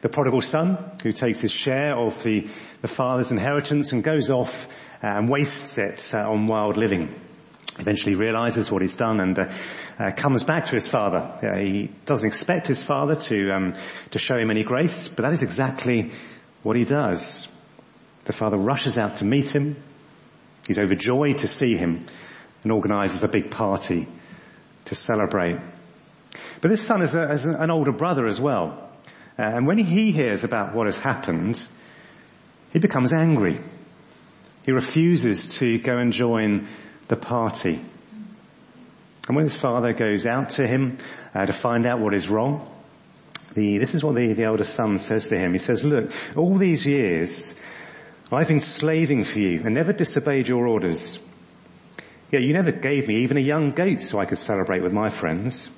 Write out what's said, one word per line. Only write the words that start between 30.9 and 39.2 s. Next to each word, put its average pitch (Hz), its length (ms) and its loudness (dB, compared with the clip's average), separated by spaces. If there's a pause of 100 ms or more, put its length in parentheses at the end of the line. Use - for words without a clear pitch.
happened, 104 640 -2 (1120)
he 170 60 2
becomes 135 340 2
angry. 156 480 2 (1040)
He 135 80 2
refuses 127 840 2
to 117 200 2
go 123 200 0
and 120 140 2
join 107 540 2 (420)
the 113 80 2
party. 110 640 -2 (1500)